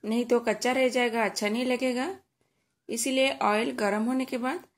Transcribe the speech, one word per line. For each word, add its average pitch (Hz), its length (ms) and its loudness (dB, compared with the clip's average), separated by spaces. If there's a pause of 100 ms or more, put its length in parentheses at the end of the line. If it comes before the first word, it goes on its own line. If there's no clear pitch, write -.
नहीं 233 200 0
तो 240 160 4
कच्चा 233 320 0
रह 262 160 4
जाएगा, 233 360 2
अच्छा 202 240 -2
नहीं 233 160 0
लगेगा। 254 440 0 (800)
इसीलिए 262 420 0 (120)
ऑयल 214 340 2
गरम 214 280 0
होने 262 200 0
के 254 140 -6
बाद 262 280 -6 (120)